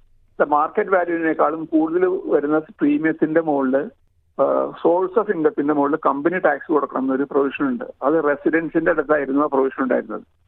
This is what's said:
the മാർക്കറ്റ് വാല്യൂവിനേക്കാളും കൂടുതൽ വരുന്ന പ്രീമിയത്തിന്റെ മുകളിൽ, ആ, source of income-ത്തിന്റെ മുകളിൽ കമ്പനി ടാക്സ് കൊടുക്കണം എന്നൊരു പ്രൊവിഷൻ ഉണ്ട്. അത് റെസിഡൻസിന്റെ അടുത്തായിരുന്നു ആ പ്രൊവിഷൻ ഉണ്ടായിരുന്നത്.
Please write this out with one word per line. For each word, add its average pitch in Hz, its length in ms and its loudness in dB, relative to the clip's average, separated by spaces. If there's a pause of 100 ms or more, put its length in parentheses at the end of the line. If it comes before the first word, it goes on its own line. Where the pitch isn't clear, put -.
(400)
the 156 100 0
മാർക്കറ്റ് 160 400 0
വാല്യൂവിനേക്കാളും 165 760 0
കൂടുതൽ 165 560 0 (100)
വരുന്ന 151 280 2
പ്രീമിയത്തിന്റെ 156 840 0
മുകളിൽ, 139 360 0 (640)
ആ, 135 320 0 (140)
source 185 340 2
of 208 120 0
income-ത്തിന്റെ 151 420 0
മുകളിൽ 143 320 0
കമ്പനി 147 320 0
ടാക്സ് 156 340 0
കൊടുക്കണം 135 280 0
എന്നൊരു 131 300 0
പ്രൊവിഷൻ 139 360 0
ഉണ്ട്. 123 180 -4 (180)
അത് 151 220 2
റെസിഡൻസിന്റെ 160 680 0
അടുത്തായിരുന്നു 143 520 0
ആ 151 40 2
പ്രൊവിഷൻ 135 360 0
ഉണ്ടായിരുന്നത്. 120 400 -2 (260)